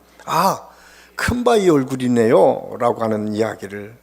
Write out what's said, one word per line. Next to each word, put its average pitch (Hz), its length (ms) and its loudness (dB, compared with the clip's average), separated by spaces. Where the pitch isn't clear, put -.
"아, 165 420 -2
큰 240 280 -4
바위 226 240 2
얼굴이네요" 127 1120 2
라고 113 240 -2
하는 107 300 -2
이야기를 104 680 -6